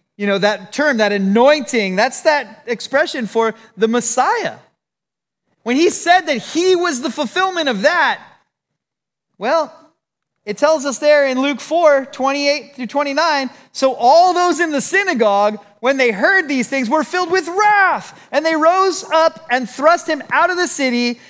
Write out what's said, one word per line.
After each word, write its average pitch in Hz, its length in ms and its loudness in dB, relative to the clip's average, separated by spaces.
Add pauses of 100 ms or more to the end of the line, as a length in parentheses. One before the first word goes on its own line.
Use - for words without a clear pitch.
(180)
You 202 100 -4
know, 202 100 0
that 190 360 -2
term, 277 240 0
that 208 160 0
anointing, 214 840 2
that's 233 280 -2
that 277 440 -2
expression 269 580 -4
for 226 300 -2 (220)
the 214 100 0
Messiah. 247 720 -2 (1040)
When 240 140 -2
he 339 120 4
said 349 380 2
that 277 120 0
he 370 360 0
was 339 260 -2
the 294 80 -4
fulfillment 330 600 -2
of 202 140 -2
that, 285 380 0 (1160)
well, 285 360 -2 (720)
it 208 140 -8
tells 294 280 2
us 269 140 -6
there 294 260 4
in 254 140 -2
Luke 277 220 -2
four, 302 440 2
twenty-eight 285 720 -4
through 247 120 -8
twenty-nine, 285 640 -2 (220)
"So 262 240 0
all 330 380 6
those 349 260 2
in 330 120 0
the 277 100 -2
synagogue, 214 840 0 (160)
when 262 160 0
they 254 160 0
heard 320 380 0
these 262 180 -2
things, 262 220 -2
were 311 160 0
filled 359 260 -4
with 370 160 -2
wrath, 381 720 0 (120)
and 294 140 0
they 320 100 2
rose 339 500 2
up 320 440 0
and 247 200 -2
thrust 330 380 0
him 311 140 -2 (100)
out 320 180 2
of 359 80 -4
the 359 100 0
city, 240 640 -2